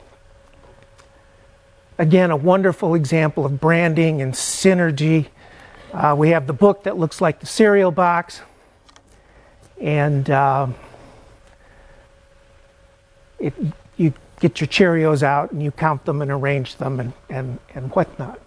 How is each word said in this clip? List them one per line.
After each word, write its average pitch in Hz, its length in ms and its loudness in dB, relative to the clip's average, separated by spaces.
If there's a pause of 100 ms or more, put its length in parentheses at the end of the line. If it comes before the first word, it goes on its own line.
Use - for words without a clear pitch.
(2000)
again, 175 320 4
a 156 60 0
wonderful 180 580 2
example 156 500 0
of 139 160 -4
branding 160 640 2
and 131 100 -4
synergy. 160 960 0 (680)
Uh, 147 240 2
we 151 140 4
have 156 160 2
the 156 60 -4
book 196 320 4
that 196 120 -4
looks 165 240 -4
like 175 200 0
the - 60 -18
cereal 202 440 4
box, 175 500 -2 (1400)
and, 147 500 0
um, 139 440 0 (2750)
it, - 160 -6 (420)
you 160 160 0 (280)
get - 200 -2
your 147 80 -4
Cheerios 160 540 0
out 143 300 -2
and 151 100 -8
you 147 80 -4
count 151 340 -4
them 147 180 -4
and 139 80 -6
arrange 139 460 -4
them 131 240 -6
and, 123 120 -8 (160)
and, 131 300 -10 (160)
and 135 180 -10
whatnot. - 540 -6